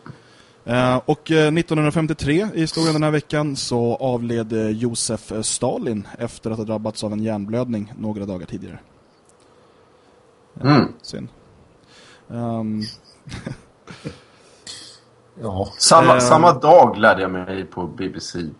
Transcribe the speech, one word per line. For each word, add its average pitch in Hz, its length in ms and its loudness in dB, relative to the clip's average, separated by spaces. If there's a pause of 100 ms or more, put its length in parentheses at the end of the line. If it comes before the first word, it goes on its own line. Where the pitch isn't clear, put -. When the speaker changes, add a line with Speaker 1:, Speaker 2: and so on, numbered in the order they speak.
(640)
Speaker 1:
Eh, 127 400 2
och, - 260 -2
eh, 156 200 4
nittonhundrafemtiotre 156 840 0
i 185 280 -2
historien 160 320 0
den 156 100 0
här 151 80 2
veckan 151 440 -2
så 117 400 -2
avled, 117 580 -4
eh, 110 160 0
Josef, 113 640 -4
eh, 107 100 -6
Stalin 120 640 -4 (100)
efter 117 340 -8
att 110 60 -8
ha 110 80 -6
drabbats 107 380 -6
av 107 100 -4
en 107 100 -4
hjärnblödning 110 760 -4
några 107 280 -8
dagar 92 200 -10
tidigare. 95 340 -14 (1800)
Eh, 131 140 2
Speaker 2:
Mm. 117 120 4 (140)
Speaker 1:
synd. - 260 -12 (1000)
Ehm. 113 580 -4
<laughs> 110 60 -12 (2500)
Speaker 3:
Ja. 101 260 -4 (100)
Speaker 2:
Samma, 160 360 8
Speaker 1:
Ehm. 127 80 4
Speaker 2:
samma 156 320 6
dag 139 440 8
lärde 101 240 6
jag 92 100 -2
mig 92 340 -6
på 90 220 -8
B 92 260 -6
B 87 60 -12
C - 200 -10 (200)